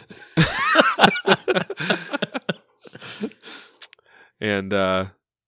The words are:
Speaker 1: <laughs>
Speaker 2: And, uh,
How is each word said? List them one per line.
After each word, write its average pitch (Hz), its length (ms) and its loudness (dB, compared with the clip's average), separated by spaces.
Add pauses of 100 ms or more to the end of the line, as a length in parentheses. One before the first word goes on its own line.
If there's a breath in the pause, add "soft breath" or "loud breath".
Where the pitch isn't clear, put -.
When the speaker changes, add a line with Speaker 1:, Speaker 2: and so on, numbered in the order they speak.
(360 soft breath)
Speaker 1:
<laughs> - 1800 2 (2250 loud breath)
Speaker 2:
And, 101 360 -2
uh, 95 320 2 (420)